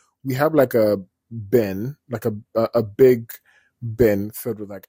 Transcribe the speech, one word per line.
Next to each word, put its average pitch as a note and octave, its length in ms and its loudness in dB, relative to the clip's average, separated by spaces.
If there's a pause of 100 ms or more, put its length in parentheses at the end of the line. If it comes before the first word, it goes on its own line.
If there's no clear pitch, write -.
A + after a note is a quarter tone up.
(240)
we C3+ 120 -6
have, D#3 200 0
like, C3 180 4
a G#2 320 2 (440)
bin, A2 480 0 (120)
like, A2+ 140 -8
a, A2 100 -4 (220)
a, A2+ 200 0
a A#2 60 2
big A2+ 520 2 (640)
bin G#2 340 0
filled G#2+ 300 -10
with, G2 80 -14
like, G2 200 -18